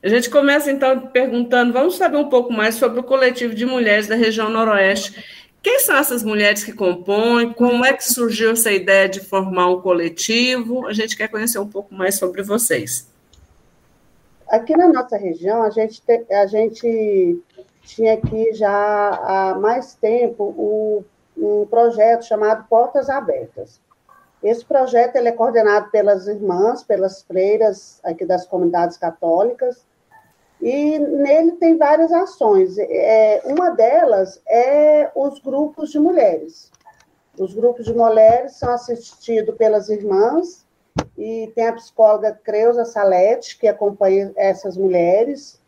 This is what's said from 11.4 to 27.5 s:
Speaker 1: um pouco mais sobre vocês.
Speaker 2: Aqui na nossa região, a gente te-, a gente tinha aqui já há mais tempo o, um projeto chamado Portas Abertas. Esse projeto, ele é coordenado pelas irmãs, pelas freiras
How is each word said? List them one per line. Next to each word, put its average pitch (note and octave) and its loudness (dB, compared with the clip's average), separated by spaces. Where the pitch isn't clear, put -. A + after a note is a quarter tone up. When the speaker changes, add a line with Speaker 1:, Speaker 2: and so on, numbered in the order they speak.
Speaker 1:
um G3+ -8
pouco G3 -14
mais F#3+ -2
sobre F#3 -6
vocês. G3+ -6
Speaker 2:
Aqui A3+ 0
na F4 6
nossa B3 0
região, G3 -4
a G#3+ 0
gente A3 -4
te-, A#3 -2
a G3+ 2
gente G#3+ -2
tinha A3 0
aqui A3 -4
já G#3 0
há G3+ -2
mais A3+ -2
tempo A#3 0
o, G#3+ -4
um G#3 -2
projeto A#3 2
chamado G#3+ -2
Portas B3 0
Abertas. A3 -8
Esse A3+ -2
projeto, B3 0
ele A#3+ 0
é - 0
coordenado A3 0
pelas G3+ 0
irmãs, G#3 -2
pelas F#3+ -4
freiras G3+ -2